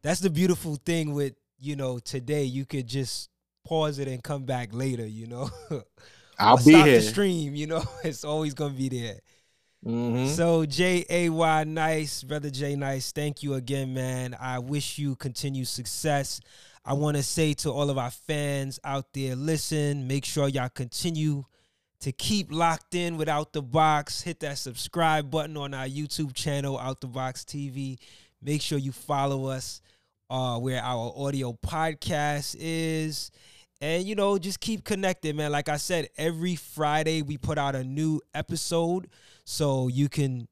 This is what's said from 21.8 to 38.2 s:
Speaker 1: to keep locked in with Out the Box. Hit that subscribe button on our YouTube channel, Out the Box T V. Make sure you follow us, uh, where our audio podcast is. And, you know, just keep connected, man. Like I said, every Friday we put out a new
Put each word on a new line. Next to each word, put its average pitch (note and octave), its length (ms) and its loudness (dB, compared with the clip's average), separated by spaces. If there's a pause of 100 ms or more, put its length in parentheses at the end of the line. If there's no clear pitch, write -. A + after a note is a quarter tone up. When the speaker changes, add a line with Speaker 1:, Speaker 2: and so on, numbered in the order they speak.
Speaker 1:
to C3+ 120 -6
keep C#3+ 400 0
locked E3 420 2
in F3 220 0
with D#3 140 0
Out D3+ 240 -2
the D3+ 80 -2
Box. D3+ 580 2
Hit E3+ 200 -8
that C#3+ 180 -6
subscribe D#3 720 0
button D3+ 260 -2
on C#3 160 -6
our C3 140 -8
YouTube C#3+ 480 -6
channel, C#3 440 -2
Out C3 220 -6
the C3+ 60 -10
Box C3 400 -6
T C#3+ 240 -8
V. C3+ 280 -8 (440)
Make D3 180 -2
sure D3+ 160 -2
you C3+ 160 -2
follow C#3 540 -2
us, C3 340 -8 (480)
uh, B2+ 300 -2
where B2 240 -2
our A#2+ 340 -4
audio C3+ 380 -4
podcast D3+ 1080 -4
is. D#3+ 680 -4 (500)
And, E3 240 -2
you G#3 100 -4
know, G3+ 240 2
just F#3 220 -6
keep A3 240 -4
connected, F#3 520 -2
man. D3+ 160 -2
Like D3 160 0
I D3 80 0
said, E3 400 -2
every E3 380 -2
Friday D#3 680 0
we D3 160 -4
put D3+ 220 -2
out C#3 160 0
a C3 100 -2
new D3 360 0 (120)